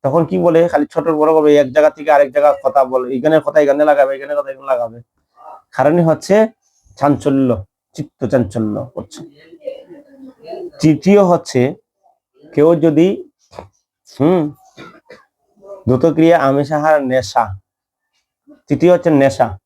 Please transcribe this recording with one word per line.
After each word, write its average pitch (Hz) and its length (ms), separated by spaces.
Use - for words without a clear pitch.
তখন 147 220
কি 185 140
বলে, 170 300
খালি 147 180
ছোট 160 220
বড় 156 260
হবে, 151 220
এক 139 160
জায়গা 151 180
থেকে 151 200
আরেক 143 220
জায়গা 143 220
কথা 135 200
বলে, 127 320
এখানে 156 280
কথা 147 160
এখানে 147 240
লাগাবে, 139 320
এখানে 139 220
কথা 143 120
এখানে 135 160
লাগাবে। 120 340
কারণই 156 300
হচ্ছে 190 460
চাঞ্চল্য, 135 680
চিত্ত - 320
চাঞ্চল্য 110 600
করছে। - 260
তৃতীয় 185 440
হচ্ছে 160 500
কেউ 156 200
যদি, 165 540
হুম, 156 300
দ্রুতক্রিয়া 160 520
আমিষ 139 340
আহার 151 300
নেশা, 123 560
তৃতীয় 156 260
হচ্ছে 175 180
নেশা 135 560